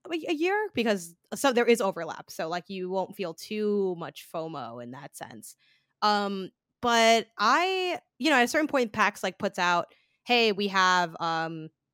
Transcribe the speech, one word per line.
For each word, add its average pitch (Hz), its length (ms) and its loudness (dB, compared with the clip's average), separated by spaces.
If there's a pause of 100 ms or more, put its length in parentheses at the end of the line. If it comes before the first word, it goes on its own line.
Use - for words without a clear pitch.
(100)
a, 330 40 -4 (160)
a 349 40 0
year, 381 400 -2
because 208 420 -2 (180)
so 269 180 0
there 233 140 2
is 233 140 4
overlap. 170 500 -6
So, 165 180 -8
like, 175 220 -8
you 185 200 -6
won't 190 260 -4
feel 170 180 -8
too 208 640 -2
much 147 340 -14
fomo 139 500 -10
in 120 100 -14
that 139 240 -16
sense. - 400 -16 (460)
Um, 202 480 0 (320)
but 226 460 4 (100)
I, 349 600 2 (180)
you 285 120 2
know, 285 80 6
at 240 60 6
a 247 40 2
certain 302 200 0
point, 247 260 0
pax, 208 280 0
like, 190 160 -6
puts 196 200 -4
out, 175 360 0 (300)
"Hey, 233 280 4
we 202 160 -2
have, 185 520 4
um, 160 500 -4 (220)